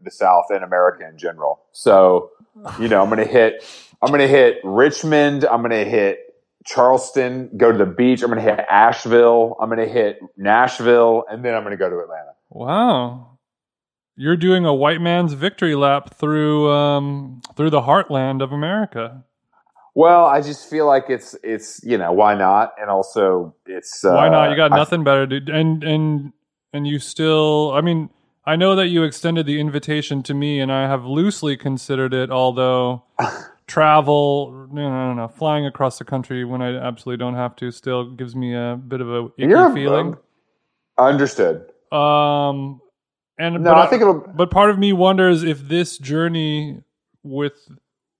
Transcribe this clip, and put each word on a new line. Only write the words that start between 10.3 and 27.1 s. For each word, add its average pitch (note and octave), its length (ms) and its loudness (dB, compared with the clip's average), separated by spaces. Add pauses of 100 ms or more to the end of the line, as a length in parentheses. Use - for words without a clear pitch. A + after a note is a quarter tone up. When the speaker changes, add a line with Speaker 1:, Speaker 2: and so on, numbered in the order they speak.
Speaker 1:
Nashville, A#2 960 2
and A#2+ 140 -10
then A#2 100 -4
I'm G#2+ 80 -4
gonna G2+ 140 -10
go F#2 120 -2
to F2 100 -6
Atlanta. D#2+ 340 -14 (160)
Speaker 2:
Wow. B2+ 880 -4 (800)
You're D3 180 -2
doing F3+ 300 2
a D3 80 2
white D3 260 2
man's E3+ 340 0
victory D#3+ 420 -2
lap C#3 400 0
through, D3+ 540 0
um, C#3+ 720 -2 (140)
through D#3 140 0
the D3 120 2
heartland C3+ 640 0
of C3 80 -8
America. D3 720 -8 (720)
Speaker 1:
Well, E3+ 300 6
I C#3+ 160 2
just D3 280 -12
feel D3+ 160 -2
like C3+ 240 2
it's, B2 340 -8
it's, - 400 -10
you A2+ 140 -2
know, F2 160 -2
why G#2 220 4
not? G2 440 0
And G#2 100 -10
also, F#2+ 640 -2 (100)
it's, F#2 400 -10
uh, F#2 80 4
Speaker 2:
Why D3+ 160 4
not? D3+ 200 4
You C#3+ 60 -2
got D3+ 160 2
Speaker 1:
I - 60 4
Speaker 2:
nothing D#3 260 0
better C3+ 240 2
to C3+ 140 -6
do. C#3+ 120 -12
And, D#3+ 300 -2
and, D#3 500 -4 (380)
and D3 160 -6
you D3 120 -4
still, D#3 720 0